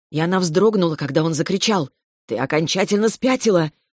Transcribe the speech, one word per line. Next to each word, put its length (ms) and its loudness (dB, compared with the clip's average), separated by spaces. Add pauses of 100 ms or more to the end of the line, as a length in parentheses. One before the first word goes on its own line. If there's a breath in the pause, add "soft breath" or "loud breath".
(100)
и 80 -6
она 220 0
вздрогнула, 560 2
когда 260 -2
он 120 0
закричал: 560 -2 (360)
"Ты 120 -6
окончательно 720 0
спятила! 600 0 (300)